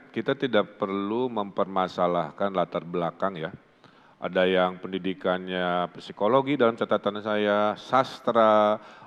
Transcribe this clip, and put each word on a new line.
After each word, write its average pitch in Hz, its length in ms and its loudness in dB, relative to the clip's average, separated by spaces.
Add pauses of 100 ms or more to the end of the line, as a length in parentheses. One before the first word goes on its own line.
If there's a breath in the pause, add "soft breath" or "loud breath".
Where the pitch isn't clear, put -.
(100)
kita 113 240 -2
tidak 113 420 0
perlu 101 520 -2
mempermasalahkan 95 1200 -2
latar 87 320 -2
belakang 87 540 -4
ya. 80 140 -8 (680 soft breath)
Ada 90 280 -2
yang 92 340 2
pendidikannya 92 880 -4 (260)
psikologi 135 600 -2
dalam 117 200 2
catatan 104 460 -2
saya, 104 560 0
sastra, 110 1000 4 (280 loud breath)